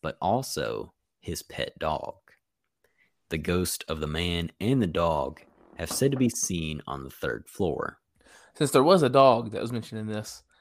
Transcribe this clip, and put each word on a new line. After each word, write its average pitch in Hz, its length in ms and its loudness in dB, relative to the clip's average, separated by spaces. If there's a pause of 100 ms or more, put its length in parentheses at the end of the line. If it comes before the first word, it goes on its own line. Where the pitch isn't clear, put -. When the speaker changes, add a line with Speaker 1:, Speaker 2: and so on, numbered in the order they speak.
Speaker 1:
but - 200 -8
also 73 760 -4 (260)
his - 220 -8
pet - 360 -8
dog. - 360 -4 (1120)
The 82 100 -2
ghost 87 500 -2
of 80 120 -6
the 78 60 -2
man 85 520 -2
and 127 240 0
the 98 40 2
dog 78 560 0 (340)
have 87 140 -6
said 139 220 0
to 135 40 0
be 127 140 2
seen 80 560 -4
on 69 180 -8
the 65 60 -12
third - 380 -8
floor. - 520 -4 (540)
Speaker 2:
Since 147 160 0
there 135 120 6
was 175 200 6
a 135 80 4
dog 123 420 6
that 110 80 -6
was 113 100 -4
mentioned 113 300 -8
in 107 80 -6
this, 107 340 -8 (180)